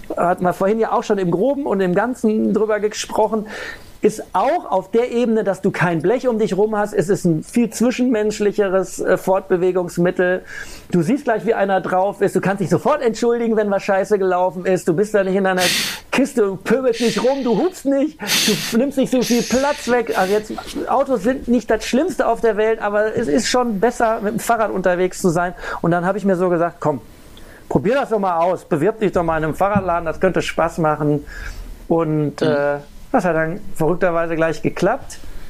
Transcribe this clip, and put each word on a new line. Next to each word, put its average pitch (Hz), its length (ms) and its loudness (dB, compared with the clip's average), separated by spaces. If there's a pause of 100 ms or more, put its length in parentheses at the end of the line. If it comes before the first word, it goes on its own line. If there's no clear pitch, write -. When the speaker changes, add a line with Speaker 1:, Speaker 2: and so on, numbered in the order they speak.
(180)
Speaker 1:
hat 180 240 0
man 180 120 2
vorhin 196 260 0
ja 220 120 0
auch 214 120 0
schon 208 160 0
im 180 120 0
Groben 269 340 0
und 202 140 0
im 180 160 2
Ganzen 220 580 0
drüber 208 280 0
gesprochen, 214 640 -2 (560)
ist 214 220 0 (100)
auch 262 360 0
auf 190 220 -2
der 233 200 2
Ebene, 233 340 2
dass 185 160 -2
du 202 100 2
kein 170 300 0
Blech 240 260 2
um 220 120 0
dich 196 180 0
rum 214 180 2
hast. 208 180 -2
Es 165 140 0
ist 196 160 0
ein 165 200 2
viel 240 260 0
zwischenmenschlicheres, 208 1300 0
äh, - 180 2
Fortbewegungsmittel. 180 1200 0 (500)
Du 175 100 4
siehst 240 240 0
gleich, 214 200 0
wie 226 80 2
einer 196 280 2
drauf 185 400 0
ist. 196 140 0
Du 185 60 2
kannst 196 200 0
dich 156 80 -2
sofort 285 320 2
entschuldigen, 233 560 0
wenn 208 140 0
was 196 120 0
scheiße 196 360 2
gelaufen 180 460 0
ist. 185 220 2
Du 180 80 2
bist 208 180 0
da 196 100 4
nicht 190 120 0
in 196 80 2
deiner 185 180 2 (500)
Kiste, 240 300 2
du 196 140 2
pöbelst 240 460 0
nicht 208 220 0
rum, 269 200 2
du 226 140 2
hupst 339 280 -2
nicht, 277 340 0 (520)
du 226 60 2
nimmst 277 200 0
nicht 262 140 2
so 254 100 2
viel 233 220 2
Platz 277 460 0
weg. 240 280 0
Also 190 160 2
jetzt, 214 180 -2 (380)
Autos 262 340 0
sind 254 240 -2
nicht 240 220 0
das 220 160 0
Schlimmste 254 420 0
auf 226 140 0
der 226 160 2
Welt, 220 240 0
aber 208 340 0
es 233 120 -2
ist 277 200 2
schon 240 320 0
besser, 226 420 2
mit 208 120 -2
dem 208 60 -4
Fahrrad 226 320 0
unterwegs 180 500 0
zu 190 80 2
sein. 175 240 0 (280)
Und 170 100 2
dann 175 140 0
habe 196 120 0
ich 202 80 -6
mir 190 100 4
so 180 140 0
gesagt, 170 300 0
komm, 147 220 0 (680)
probier 175 260 2
das 269 140 0
doch 220 100 0
mal 185 200 0
aus, 170 260 0
bewirb 185 340 0
dich 196 120 0
doch 180 120 0
mal 165 140 0
in 156 80 0
einem 151 100 -2
Fahrradladen, 185 500 0
das - 140 -4
könnte 175 220 2
Spaß 165 380 -2
machen. 151 440 0 (640)
Und, 156 540 0
Speaker 2:
Mhm. 160 60 2
Speaker 1:
äh, 143 300 0 (360)
das 208 120 2
hat 170 100 2
dann 160 240 -2 (160)
verrückterweise 170 640 0
gleich 160 240 0
geklappt. - 580 -2 (300)